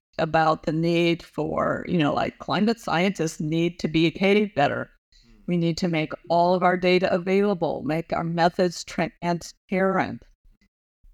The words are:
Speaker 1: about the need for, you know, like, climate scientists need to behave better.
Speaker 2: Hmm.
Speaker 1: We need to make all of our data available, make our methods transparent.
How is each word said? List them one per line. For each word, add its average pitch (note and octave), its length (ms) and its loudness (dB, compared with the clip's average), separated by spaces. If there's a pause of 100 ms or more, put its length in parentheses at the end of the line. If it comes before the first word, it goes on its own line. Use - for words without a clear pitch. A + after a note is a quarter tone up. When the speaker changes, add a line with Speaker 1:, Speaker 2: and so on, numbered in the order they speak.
(180)
Speaker 1:
about D#3+ 460 2
the F3 80 -2
need E3+ 500 2
for, D#3 680 -4
you F3 80 0
know, D3 160 2
like, - 260 -4
climate G#3 400 0
scientists E3 640 -2
need E3 380 -2
to E3 100 -4
behave F#3+ 680 2
better. B2 340 0 (360)
Speaker 2:
Hmm. - 60 -20 (160)
Speaker 1:
We F3+ 100 0
need E3+ 220 0
to F3+ 100 0
make D#3 240 -2 (160)
all F3 240 4
of F3+ 100 0
our F3+ 140 4
data F3+ 360 2
available, F#3 680 0
make D#3 300 -4
our - 100 -2
methods E3+ 600 0
transparent. F3 1400 -4 (920)